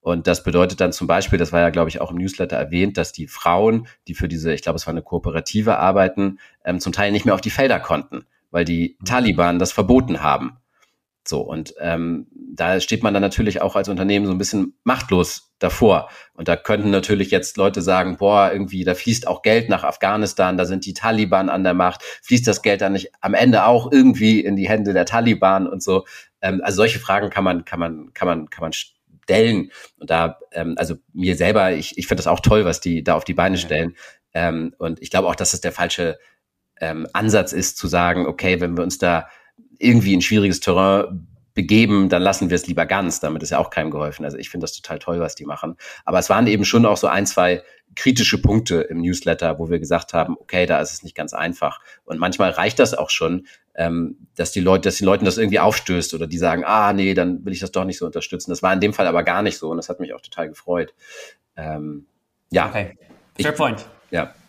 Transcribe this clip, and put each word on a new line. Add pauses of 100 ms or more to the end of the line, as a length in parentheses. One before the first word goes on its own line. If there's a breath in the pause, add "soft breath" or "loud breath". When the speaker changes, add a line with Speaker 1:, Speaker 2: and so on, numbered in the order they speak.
Speaker 1:
Und
das
bedeutet
dann
zum
Beispiel,
das
war
ja,
glaub
ich,
auch
im
Newsletter
erwähnt,
dass
die
Frauen, (220 loud breath)
die
für
diese,
ich
glaub,
es
war
eine
Kooperative,
arbeiten, (260 loud breath)
ähm,
zum
Teil
nicht
mehr
auf
die
Felder
konnten, (260)
weil
die
Speaker 2:
Mhm.
Speaker 1:
Taliban
das
verboten
haben. (720)
So,
und,
ähm,
da
steht
man
dann
natürlich
auch
als
Unternehmen
so
ein
bisschen (100)
machtlos
davor. (240 loud breath)
Und
da
könnten
natürlich
jetzt
Leute
sagen,
"Boah,
irgendwie,
da
fließt
auch
Geld
nach
Afghanistan,
da
sind
die
Taliban
an
der
Macht, (200 loud breath)
fließt
das
Geld
dann
nicht
am
Ende
auch
irgendwie
in
die
Hände
der
Taliban?"
und
so. (340 loud breath)
Ähm,
also
solche
Fragen
kann
man,
kann
man,
kann
man,
kann
man
stellen. (280 loud breath)
Und
da, (140)
ähm,
also (160)
mir
selber,
ich,
ich
find
das
auch
toll,
was
die
da
auf
die
Beine
Speaker 2:
Ja.
Speaker 1:
stellen. (400 loud breath)
Ähm,
und
ich
glaube
auch,
dass
es
der
falsche, (600 soft breath)
ähm,
Ansatz
ist,
zu
sagen,
"Okay,
wenn
wir
uns
da (500 loud breath)
irgendwie
in
schwieriges
Terrain (280)
begeben,
dann
lassen
wir
es
lieber
ganz."
Damit
ist
ja
auch
keinem
geholfen.
Also
ich
find
das
total
toll,
was
die
machen. (280 loud breath)
Aber
es
waren
eben
schon
auch
so
ein,
zwei (340 soft breath)
kritische
Punkte
im
Newsletter,
wo
wir
gesagt
haben,
"Okay,
da
ist
es
nicht
ganz
einfach." (240 loud breath)
Und
manchmal
reicht
das
auch
schon, (280 loud breath)
ähm, (200)
dass
die
Leute,
dass
den
Leuten
das
irgendwie
aufstößt
oder
die
sagen,
"Ah,
nee,
dann
will
ich
das
doch
nicht
so
unterstützen."
Das
war
in
dem
Fall
aber
gar
nicht
so
und
das
hat
mich
auch
total
gefreut. (640 loud breath)
Ähm, (440)
ja.
Speaker 2:
Okay. (400)
Speaker 1:
Ich
Speaker 2:
Fair
point. (240)
Speaker 1:
Ja. (140)